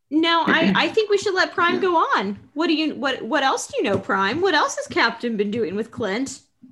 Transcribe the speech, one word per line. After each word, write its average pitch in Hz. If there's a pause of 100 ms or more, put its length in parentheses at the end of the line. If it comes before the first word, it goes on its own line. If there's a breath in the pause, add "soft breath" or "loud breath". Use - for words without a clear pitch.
No, 330
I, 311
I 277
think 415
we 403
should 381
let 330
Prime 349
go 359
on. 262 (140)
What 330
do 330
you, 302
what, 262
what 269
else 294
do 571
you 415
know, 202
Prime? 196
What 370
else 539
has 554
Captain 285
been 202
doing 202
with 220
Clint? 233 (300)